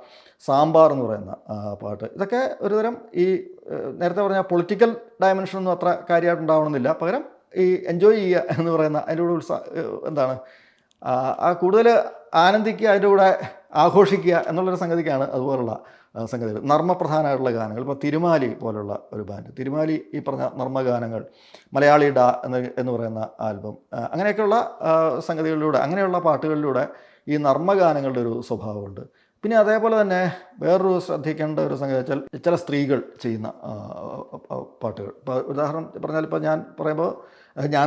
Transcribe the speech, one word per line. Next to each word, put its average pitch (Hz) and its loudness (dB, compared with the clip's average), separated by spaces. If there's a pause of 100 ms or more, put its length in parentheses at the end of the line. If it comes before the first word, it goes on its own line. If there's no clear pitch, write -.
(460)
സാമ്പാർ 156 6
എന്ന് 131 -2
പറയുന്ന, 104 -6 (200)
ആ, 107 -6 (260)
പാട്ട്, 107 -8
ഇതൊക്കെ 196 -2 (260)
ഒരുതരം 220 0 (280)
ഈ, 180 4 (460)
ഏ, - -6 (240)
നേരത്തെ 175 0
പറഞ്ഞ 190 0 (100)
പൊളിറ്റിക്കൽ 190 2 (320)
ഡയമെൻഷനൊന്നും 190 0
അത്ര 170 0 (200)
കാര്യമായിട്ടുണ്ടാവണമെന്നില്ല, 156 2 (140)
പകരം 214 -2 (420)
ഈ - 4 (260)
എൻജോയ് 208 6
ചെയ്യുക 180 0
എന്ന് 165 0
പറയുന്ന 151 2
അതിൻ്റെ 165 -2
കൂടെ 175 0
ഉത്സാ-, - -6 (160)
ഏ, 160 -6 (260)
എന്താണ്, 131 0 (680)
ആ, 127 -4 (340)
ആ - 4 (140)
കൂടുതൽ 214 4 (560)
ആനന്ദിക്കുക, 208 2
അതിൻ്റെ 202 4
കൂടെ 196 6 (560)
ആഘോഷിക്കുക 175 4 (140)
എന്നുള്ളൊരു 180 -2
സംഗതിക്കാണ് 160 0 (120)
അതുപോലുള്ള, 131 -2 (440)
ആ, 113 -6
സംഗതികൾ. 117 -6 (120)
നർമ്മപ്രധാനമായിട്ടുള്ള 156 0
ഗാനങ്ങൾ, 110 -6
ഇപ്പോൾ 139 -6
തിരുമാലി 151 2 (140)
പോലുള്ള 104 -6 (220)
ഒരു 107 -8
ബാൻഡ്, 98 -14
തിരുമാലി 151 -2 (200)
ഈ - -6
പറഞ്ഞ 135 -4 (160)
നർമ്മഗാനങ്ങൾ, 123 -2 (540)
മലയാളി 147 6
ഡ 123 6 (180)
എന്ന്, 127 -2 (200)
എന്ന് 127 -4
പറയുന്ന 110 -6 (240)
ആൽബം, 104 -10 (180)
ആ, 120 -8 (140)
അങ്ങനെയൊക്കെയുള്ള, 208 0 (320)
ആ, - 4 (380)
സംഗതികളിലൂടെ, 156 0
അങ്ങനെയുള്ള 180 0
പാട്ടുകളിലൂടെ 147 0 (460)
ഈ 151 2 (120)
നർമ്മഗാനങ്ങളുടെ 147 2
ഒരു 117 -2 (140)
സ്വഭാവമുണ്ട്. 101 -8 (400)
പിന്നെ 220 0
അതേപോലെ 220 2
തന്നെ 190 0 (440)
വേറൊരു 185 4
ശ്രദ്ധിക്കേണ്ട 156 -4 (100)
ഒരു 143 -4
സംഗതി 135 -2
വെച്ചാൽ 135 -4 (240)
ചില 170 4
സ്ത്രീകൾ 143 0 (240)
ചെയ്യുന്ന, 110 -6 (200)
ആ, 110 -8 (800)
ആ, 135 -8 (260)
പാട്ടുകൾ. 104 -8 (120)
ഇപ്പോൾ 127 -4 (140)
ഉദാഹരണം 151 -4 (160)
പറഞ്ഞാൽ, 156 -4
ഇപ്പോൾ 160 -4
ഞാൻ 156 0 (200)
പറയുമ്പോൾ 156 -2 (640)
ഞാൻ 143 4